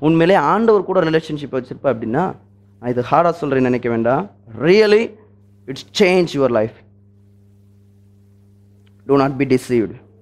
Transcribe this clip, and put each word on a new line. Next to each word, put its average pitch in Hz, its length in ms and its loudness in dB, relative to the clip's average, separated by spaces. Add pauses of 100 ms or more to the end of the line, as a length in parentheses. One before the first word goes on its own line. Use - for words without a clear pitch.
உண்மையிலேயே 165 460 2
ஆண்டவர் 208 380 2
கூட 185 160 -2
ரிலேஷன்ஷிப் 160 560 -4
வச்சிருப்ப 127 280 -8
அப்படின்னா, 120 500 -2 (460)
நான் 120 100 -6
இது 120 200 -2
ஹார்டா 165 300 2
சொல்றேன்னு 135 200 -2
நினைக்க 123 280 -2
வேண்டாம். 117 420 -2 (300)
Really, 208 500 4 (560)
it's 135 180 -12 (140)
change 180 360 2
your 135 160 2
life. 113 340 -2 (2250)
Do 139 80 2
not 139 220 0
be 131 180 0
deceived. 120 380 -2 (280)